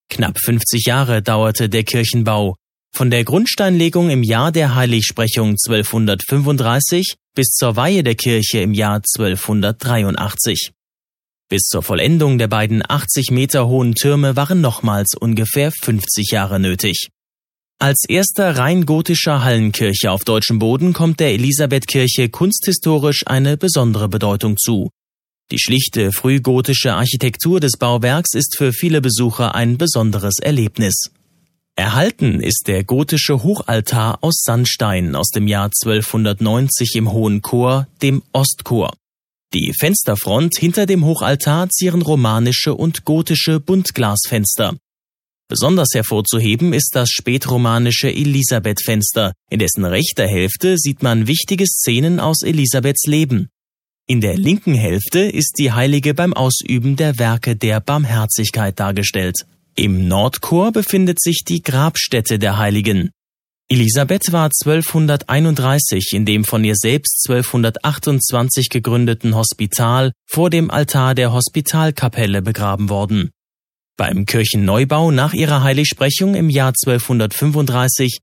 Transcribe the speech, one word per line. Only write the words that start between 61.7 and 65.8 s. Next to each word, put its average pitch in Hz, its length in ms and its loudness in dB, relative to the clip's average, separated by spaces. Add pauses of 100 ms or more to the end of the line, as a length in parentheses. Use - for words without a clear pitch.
der 101 180 0
Heiligen. 101 520 0 (580)
Elisabeth 135 640 2
war 160 180 2
zwölfhunderteinunddreißig 147 1600 0